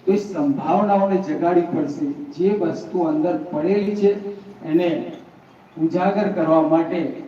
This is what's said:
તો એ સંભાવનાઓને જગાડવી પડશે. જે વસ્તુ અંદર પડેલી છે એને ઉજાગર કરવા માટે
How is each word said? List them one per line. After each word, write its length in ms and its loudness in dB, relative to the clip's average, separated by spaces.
તો 60 4
એ 40 4
સંભાવનાઓને 1000 2
જગાડવી 440 2
પડશે. 460 -2
જે 500 -2
વસ્તુ 460 -4
અંદર 420 0
પડેલી 520 0
છે 340 0
એને 480 0
ઉજાગર 520 2
કરવા 360 2
માટે 600 0